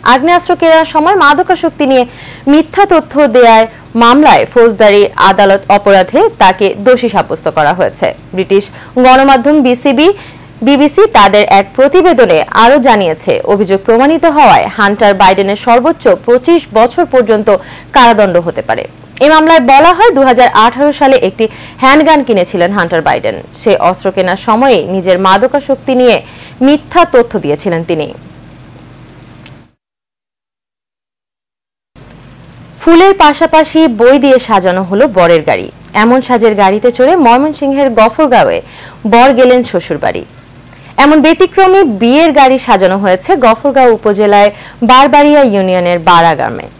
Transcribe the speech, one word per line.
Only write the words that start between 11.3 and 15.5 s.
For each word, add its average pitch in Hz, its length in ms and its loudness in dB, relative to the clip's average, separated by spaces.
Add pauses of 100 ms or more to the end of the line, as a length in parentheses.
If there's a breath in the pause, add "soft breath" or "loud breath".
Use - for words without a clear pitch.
এক 196 60 -2 (120)
প্রতিবেদনে 262 640 2 (240)
আরও 262 140 4 (100)
জানিয়েছে, 185 460 -2 (200)
অভিযোগ 196 340 -2
প্রমাণিত 277 380 0 (100)
হওয়ায় 214 300 2 (120)
হান্টার 202 440 0
বাইডেনের 196 440 0